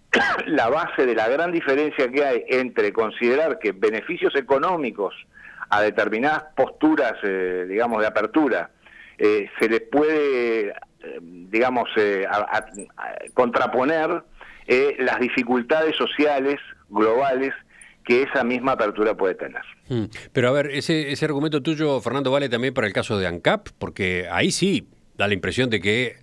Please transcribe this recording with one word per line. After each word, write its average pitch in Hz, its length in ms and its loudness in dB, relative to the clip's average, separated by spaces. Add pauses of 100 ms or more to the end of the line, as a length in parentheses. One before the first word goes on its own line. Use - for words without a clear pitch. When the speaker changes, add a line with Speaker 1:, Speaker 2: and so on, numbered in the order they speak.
(100)
Speaker 1:
<clears throat> - 360 0
la 131 220 2
base 156 380 0
de 120 80 2
la 110 140 0
gran 165 240 0
diferencia 143 580 0
que 143 140 2
hay 127 240 0
entre 120 440 0
considerar 120 680 0
que 101 140 -2
beneficios 107 640 -2
económicos 135 800 0 (560)
a 104 120 4
determinadas 110 600 0 (120)
posturas, 139 680 2
eh, 92 460 -2
digamos, 110 320 0
de 107 60 2
apertura, 107 640 0 (480)
eh, 104 400 2
se 113 100 2
les 110 140 2
puede, 135 840 0
eh, - 60 -8 (460)
digamos, 101 760 0
eh, 101 300 2
a, 101 120 -2
a, 104 200 -2 (380)
a - 180 -12 (200)
contraponer, 131 880 0 (440)
eh, 131 320 4
las 123 220 0
dificultades 127 760 0
sociales 139 600 0 (320)
globales 127 640 2 (520)
que 120 180 4
esa 135 220 0
misma 123 280 0
apertura 107 420 2
puede 92 200 0
tener. - 280 -12 (260)
Speaker 2:
Hmm. 117 160 -2 (280)
Pero 123 160 2
a 127 40 2
ver, 143 180 0
ese, 147 420 -2
ese 143 140 -4
argumento 147 360 -2
tuyo, 147 380 0
Fernando, 127 300 -2
vale 139 180 2
también 123 240 0
para 127 140 0
el 98 60 -2
caso 110 260 -2
de 92 80 0
ancap, 87 420 0 (100)
porque 90 520 -4
ahí 104 200 0
sí 170 380 -2 (280)
da 101 100 0
la 101 80 2
impresión 92 360 -2
de 107 100 0
que 107 420 0